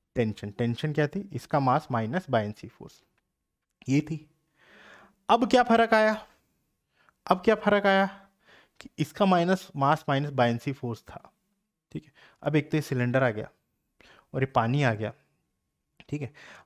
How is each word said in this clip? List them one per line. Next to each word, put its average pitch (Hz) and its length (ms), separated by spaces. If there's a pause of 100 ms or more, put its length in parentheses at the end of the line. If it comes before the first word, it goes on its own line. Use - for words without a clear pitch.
(160)
टेंशन, 107 360
टेंशन 120 420
क्या - 140
थी, 196 120 (140)
इसका 139 260
मास 131 320
माइनस 120 380
बायेंसी 107 380
फोर्स, - 340 (880)
ये 139 140
थी। 160 260 (1000)
अब 233 200
क्या 247 160
फ़र्क 226 280
आया, 214 200 (1120)
अब 185 200
क्या 220 120
फ़र्क 202 280
आया 196 200 (760)
कि - 80 (100)
इसका 196 260
माइनस, 185 500
मास 143 340
माइनस 143 220
बायेंसी 131 420
फोर्स 117 300
था, - 180 (680)
ठीक - 140
है। - 60 (320)
अब 147 120
एक 147 160
तो 160 60
ये 147 60
सिलेंडर 123 400
आ 123 80
गया 107 180 (840)
और 135 100
ये - 40
पानी 139 360
आ 120 100
गया, 107 180 (960)
ठीक 147 120
है। 120 120 (320)